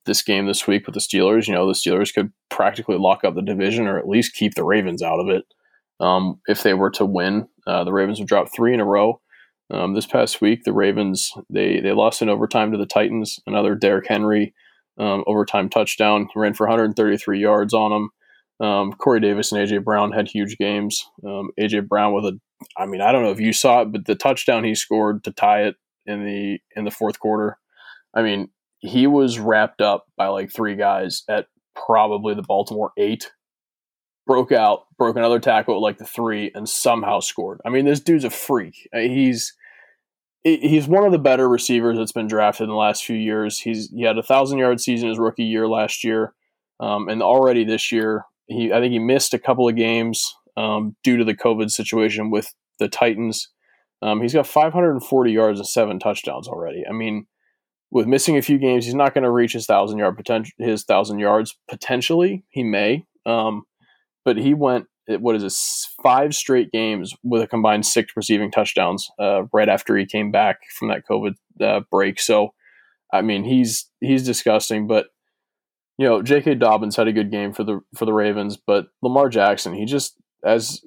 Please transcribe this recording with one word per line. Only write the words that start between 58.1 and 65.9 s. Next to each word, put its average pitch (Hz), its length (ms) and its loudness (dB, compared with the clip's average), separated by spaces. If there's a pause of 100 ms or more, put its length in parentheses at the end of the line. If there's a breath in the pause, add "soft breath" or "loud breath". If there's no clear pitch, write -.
a 131 40 2
few 143 160 2
games, 127 280 2
he's 120 80 -6
not 139 200 2
gonna 127 180 2
reach 120 220 2
his 113 120 -8
thousand-yard 104 500 0
potent-, 113 440 -4
his 110 240 -2
thousand 104 360 0
yards. 104 380 0 (100)
Potentially, 170 800 -2
he 131 140 -6
may. 107 420 0 (200)
Um, 110 380 -2 (600)
but 117 140 2
he 139 160 2
went, 127 320 0 (220)
it, 104 140 -4
what 113 140 0
is 107 60 -2
this, - 520 -6 (100)